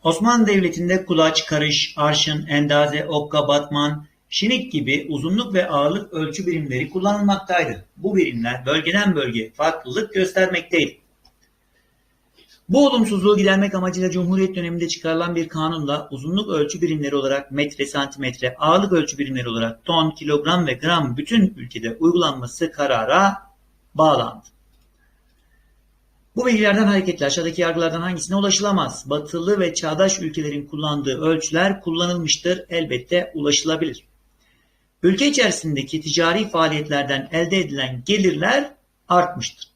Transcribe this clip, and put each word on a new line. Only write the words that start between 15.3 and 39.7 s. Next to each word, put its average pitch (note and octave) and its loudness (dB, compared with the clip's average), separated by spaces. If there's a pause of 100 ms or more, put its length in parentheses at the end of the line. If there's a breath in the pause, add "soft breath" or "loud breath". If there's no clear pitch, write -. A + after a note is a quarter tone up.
bir D#3+ -2
kanunla D#3 -4
uzunluk D#3+ -4
ölçü D#3 -2
birimleri D3+ -2
olarak C#3 -2
metre, C#3+ -4
santimetre, C#3 -6
ağırlık F#3 2
ölçü D#3 0
birimleri C3 -4
olarak A2+ -4
ton, D#3+ 2
kilogram D3+ 0
ve C3 0
gram C#3+ 0
bütün F#3+ 2
ülkede A#2 -10
uygulanması D#3+ 0
karara C#3+ 2 (580)
bağlandı. C3 2 (1900)
Bu B3 0
bilgilerden G#3+ 4
hareketle F#3+ 2
aşağıdaki E3 -2
yargılardan E3 0
hangisine F3 -4
ulaşılamaz? F#3+ 0
Batılı E3+ -2
ve E3+ 0
çağdaş E3+ 0
ülkelerin D3+ -6
kullandığı D3+ -2
ölçüler E3 0
kullanılmıştır. F3 -2
Elbette E3+ -2
ulaşılabilir. D#3 -2 (1000)
Ülke F#3+ 4
içerisindeki D#3+ -2
ticari E3 0
faaliyetlerden D3 0
elde E3+ 0
edilen C3+ -4
gelirler G3 2 (380)
artmıştır. - 0